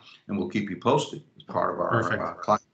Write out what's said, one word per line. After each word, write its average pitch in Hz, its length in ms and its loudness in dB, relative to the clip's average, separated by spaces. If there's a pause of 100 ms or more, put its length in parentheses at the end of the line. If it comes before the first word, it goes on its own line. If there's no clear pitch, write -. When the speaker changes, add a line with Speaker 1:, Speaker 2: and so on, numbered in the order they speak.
(280)
Speaker 1:
and 101 100 -2
we'll 90 120 -2
keep 104 200 -2
you 92 80 -6
posted - 460 0 (140)
as - 60 -20
part 92 300 -2
of - 60 -6
our, 87 100 0
Speaker 2:
Perfect. 87 320 2
Speaker 1:
uh, 85 120 -4
client - 280 2 (120)